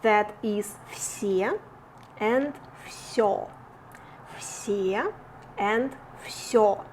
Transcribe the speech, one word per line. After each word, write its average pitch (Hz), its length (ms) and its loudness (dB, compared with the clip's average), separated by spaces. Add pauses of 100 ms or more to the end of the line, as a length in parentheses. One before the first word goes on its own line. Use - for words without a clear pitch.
That 208 400 4
is 208 340 -2 (140)
все 202 680 0 (640)
and 262 340 2 (320)
всё. - 600 0 (880)
Все 202 760 -2 (440)
and 226 360 2 (340)
всё. - 680 4